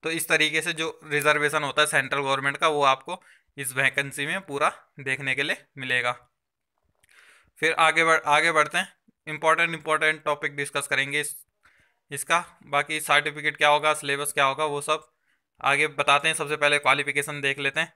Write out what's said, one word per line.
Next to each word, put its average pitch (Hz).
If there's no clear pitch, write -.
तो 160
इस 160
तरीके 156
से 170
जो 160
रिजर्वेशन 147
होता 143
है 151
सेंट्रल 143
गवर्नमेंट 139
का, 165
वो 147
आपको 135
इस 135
वैकेंसी 135
में 180
पूरा 151
देखने 135
के 139
लिए 165
मिलेगा। 123
फिर 160
आगे 160
बढ़-, 160
आगे 151
बढ़ते 151
हैं, 196
इंपॉर्टेंट, 160
इंपॉर्टेंट 156
टॉपिक 147
डिस्कस 143
करेंगे 139
इस, 143
इसका। 165
बाकी 143
सर्टिफिकेट 147
क्या 151
होगा, 147
सिलेबस 143
क्या 143
होगा, 135
वो 143
सब 156
आगे 143
बताते 143
हैं। 160
सबसे 151
पहले 147
क्वालिफिकेशन 143
देख 139
लेते 143
हैं। 165